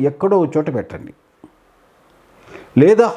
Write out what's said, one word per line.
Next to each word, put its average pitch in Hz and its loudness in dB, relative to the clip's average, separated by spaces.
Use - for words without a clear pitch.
ఎక్కడో 196 -2
ఒక 143 -4
చోట 151 -2
పెట్టండి. - -12
లేదా 214 4